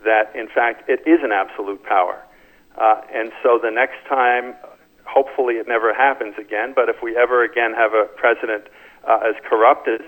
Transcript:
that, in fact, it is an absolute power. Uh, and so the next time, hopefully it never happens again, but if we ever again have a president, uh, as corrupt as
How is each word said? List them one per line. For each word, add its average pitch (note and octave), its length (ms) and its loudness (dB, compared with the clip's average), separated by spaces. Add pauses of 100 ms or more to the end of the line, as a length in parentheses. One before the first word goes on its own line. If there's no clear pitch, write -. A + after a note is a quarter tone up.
that, A2 320 2
in A2+ 120 -8
fact, A#2+ 420 -2
it C3 180 0
is E3 160 6
an A#2+ 80 -2
absolute G2 520 -4
power. G2 380 -2 (560)
Uh, A2 240 2 (120)
and A2+ 180 -6 (120)
so A#2+ 180 4
the A#2 100 -2
next B2 260 -2 (100)
time, B2 480 -2 (500)
hopefully C3+ 500 0
it A2+ 120 -6
never A2+ 260 0
happens B2 440 0
again, A2 380 -6
but B2 140 2
if A2+ 120 -2
we A#2 160 -6
ever B2 260 4
again A2+ 300 -2
have A2+ 200 0
a G#2+ 120 4 (100)
president, A2+ 500 -2 (420)
uh, A2 200 4
as A2 160 -2
corrupt A#2 440 2
as A#2 200 -2